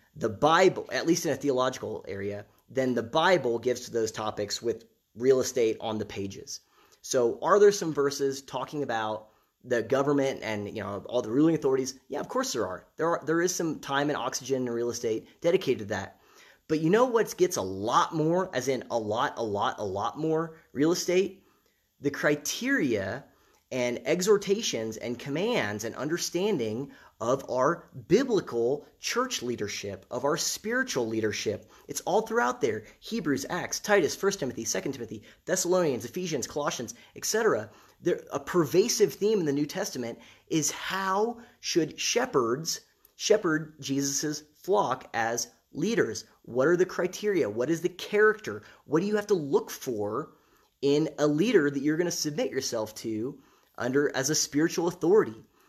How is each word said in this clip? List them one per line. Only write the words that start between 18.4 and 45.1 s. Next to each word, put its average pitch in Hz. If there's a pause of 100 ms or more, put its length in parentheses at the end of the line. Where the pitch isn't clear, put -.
as 123
in 131
a 117
lot, 113
a 117
lot, 104
a 107
lot 104
more 160 (160)
real 151
estate? 180 (560)
The 143
criteria 147 (460)
and 123
exhortations 180
and 120
commands 139
and 110
understanding 147 (280)
of 127
our 139 (200)
biblical 151 (140)
church 254
leadership, 101
of 123
our 151
spiritual 220
leadership. 107 (160)
It's -
all 185
throughout 240
there. 110 (160)
Hebrews, 156
Acts, 165
Titus, 202
First 196
Timothy, 113
Second 170
Timothy, 110 (240)
Thessalonians, 170
Ephesians, 160
Colossians, 143 (220)
et -
cetera. 156 (320)
There, - (100)
a -
pervasive 185
theme 208
in 160
the 143
New 147
Testament 143 (300)
is 156
how 190 (220)
should -
shepherds 135 (340)
shepherd 160
Jesus's 139 (180)
flock 170